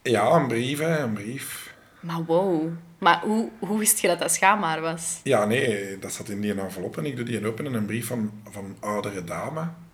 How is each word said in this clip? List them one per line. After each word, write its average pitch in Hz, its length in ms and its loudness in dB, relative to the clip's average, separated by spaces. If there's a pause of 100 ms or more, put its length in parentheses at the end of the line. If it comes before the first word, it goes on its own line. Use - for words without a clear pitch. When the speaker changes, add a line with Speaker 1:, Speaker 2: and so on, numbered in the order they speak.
Speaker 1:
Ja, 113 300 4
een 156 160 6
brief, 123 320 0
hè, 165 200 2
een 120 140 -2
brief. 110 600 -10 (260)
Speaker 2:
Maar 165 260 -6
wow. 165 380 4 (340)
Maar 175 260 6
hoe, 220 260 0 (100)
hoe 208 200 -2
wist 214 200 2
je - 80 4
dat 175 120 4
dat 165 140 0
schaamhaar 185 480 4
was? 165 420 -4
Speaker 1:
Ja, 113 220 4
nee, 104 540 0
dat 95 120 -10
zat - 180 -10
in 101 120 -6
die 104 200 0
envelop 92 360 -6
en 160 80 -4
ik 139 100 -4
doe 123 100 -4
die 110 220 -2
open 113 180 -4
en 139 80 -4
een 107 120 0
brief 113 220 -4
van, 110 240 -2 (200)
van 101 140 -10
een 95 140 -12
oudere 101 440 -4
dame. 92 360 -6 (340)